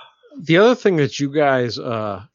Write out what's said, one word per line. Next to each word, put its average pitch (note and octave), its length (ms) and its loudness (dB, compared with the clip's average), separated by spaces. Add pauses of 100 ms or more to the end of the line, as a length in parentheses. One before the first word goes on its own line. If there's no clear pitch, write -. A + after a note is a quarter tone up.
(400)
The D#3+ 180 0
other A#3 160 6
thing G3 220 0
that C#3+ 240 -2
you C#3+ 120 -2
guys, C3+ 460 0
uh, G#2+ 460 -6 (100)